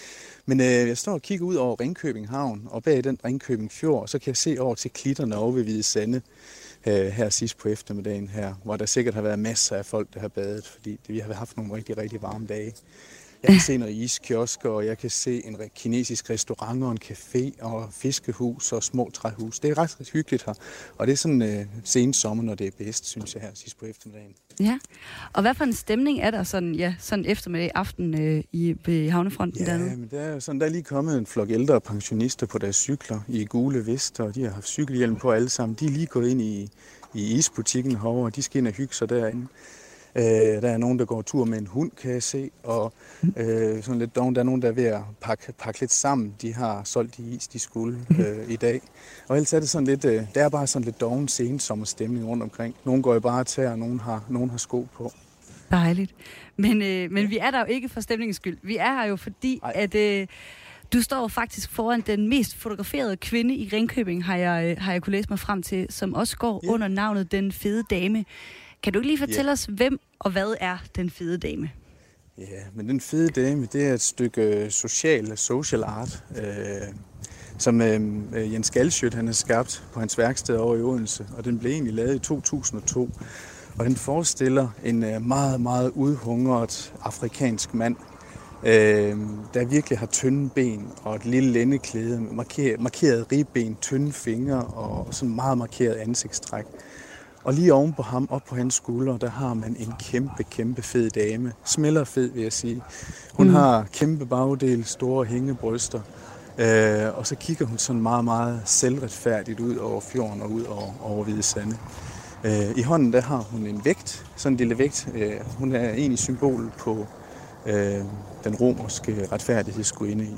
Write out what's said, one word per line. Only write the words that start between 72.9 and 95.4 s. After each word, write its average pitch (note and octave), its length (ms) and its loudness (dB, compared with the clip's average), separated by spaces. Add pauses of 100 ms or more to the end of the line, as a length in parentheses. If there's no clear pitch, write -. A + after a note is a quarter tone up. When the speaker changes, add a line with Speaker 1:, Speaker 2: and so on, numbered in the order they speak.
Speaker 1:
Fede D#3+ 280 2
Dame, C3+ 440 2
det C#3+ 140 2
er C3 60 4
et A2+ 80 0
stykke, A#2+ 400 0
øh, G#2 300 2
social, A2+ 680 0
social B2 460 0
art, A2 400 -6 (120)
øh, G#2+ 100 -6 (1120)
som, A#2 240 4
øh, A2 200 6 (320)
øh, A2 200 -2
Jens A2 180 -2
Galschiøt, B2 420 2
han A2+ 120 -2
har A2+ 80 0
skabt - 500 0 (100)
på B2 60 -6
hans A2 180 -4
værksted A#2+ 380 2
over A#2 220 2
i A#2 40 0
Odense, A#2 440 -2 (120)
og A2+ 80 -8
den A#2+ 140 0
blev A#2+ 120 0
egentlig C#3 220 -2
lavet A#2+ 220 0
i C3 40 -2
to D3 220 -2
tusind - 400 -4
og - 60 -12
to. B2 220 0 (680)
Og A#2 60 2
den B2+ 100 4
forestiller C3+ 720 2 (180)
en, A#2 180 2
øh, A2 180 -2
meget, C3 400 2
meget B2 280 2
udhungret B2 1040 0 (100)
afrikansk A#2 680 -2
mand, A#2 220 0 (680)
øh, G#2+ 540 8 (360)
der B2 120 2
virkelig C3+ 340 2
har A2+ 60 -4
tynde C3+ 500 2
ben A2 320 0 (160)
og A2 120 -4
et G#2 100 -6
lille B2+ 260 6
lændeklæde, A#2+ 680 2 (100)
marker-, A#2+ 480 0
markeret A#2+ 520 2
ribben, B2 500 2
tynde C#3+ 300 0
fingre B2 540 -2
og G#2+ 480 -6
sådan A#2+ 220 -2
meget C3 220 2